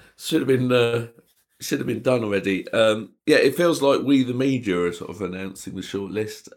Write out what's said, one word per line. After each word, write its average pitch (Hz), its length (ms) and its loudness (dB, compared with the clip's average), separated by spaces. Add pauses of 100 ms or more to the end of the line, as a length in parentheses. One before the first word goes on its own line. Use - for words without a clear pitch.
(160)
should - 260 -2
have 131 60 -2
been, 127 240 2
uh, 117 360 2 (520)
should 143 200 -4
have 127 80 -6
been 110 160 -4
done 127 200 2
already. 98 460 -2
Um, 110 440 2 (120)
yeah, 147 120 6
it 135 180 4
feels 170 260 2
like 139 220 2
we, 135 180 4
the 123 140 -2
media, 123 440 0
are 87 140 0
sort - 160 -12
of 90 140 -10
announcing 95 520 -10
the 95 60 -8
shortlist. 98 760 -6